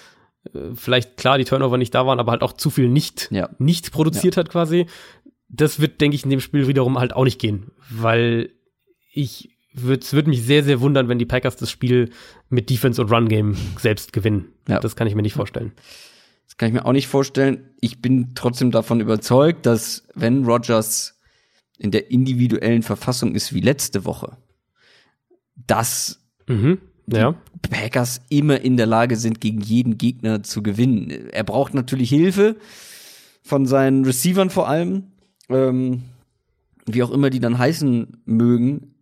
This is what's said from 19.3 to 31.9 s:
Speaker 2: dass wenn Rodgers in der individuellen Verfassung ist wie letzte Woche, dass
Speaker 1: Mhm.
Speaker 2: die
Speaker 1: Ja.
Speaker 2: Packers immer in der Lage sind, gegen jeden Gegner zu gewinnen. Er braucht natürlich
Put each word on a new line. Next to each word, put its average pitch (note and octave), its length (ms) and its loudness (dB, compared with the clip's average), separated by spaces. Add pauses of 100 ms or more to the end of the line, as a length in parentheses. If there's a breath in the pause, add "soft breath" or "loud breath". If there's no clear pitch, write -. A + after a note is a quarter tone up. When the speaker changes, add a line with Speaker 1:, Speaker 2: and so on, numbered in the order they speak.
Speaker 2:
dass - 480 -2
wenn C3 300 0
Rodgers A#2 760 0 (600)
in G2+ 120 -4
der G#2 200 -2
individuellen B2 720 2
Verfassung A#2 520 -4
ist - 200 -6
wie F#2 60 -2
letzte G2+ 460 -2
Woche, - 300 -10 (1300 soft breath)
dass - 540 -2 (280)
Speaker 1:
Mhm. C3 300 2 (280)
Speaker 2:
die - 100 -2
Speaker 1:
Ja. A#2+ 180 2 (360)
Speaker 2:
Packers A#2+ 580 -4
immer C#3+ 320 2
in B2+ 160 2
der A#2 100 2
Lage A2+ 300 2
sind, A2+ 240 -2
gegen A2 200 -2
jeden A2+ 380 0
Gegner A2 440 -2
zu - 200 -8
gewinnen. G#2+ 480 0
Er C2+ 340 -8
braucht A#2+ 300 -2
natürlich B2+ 360 -2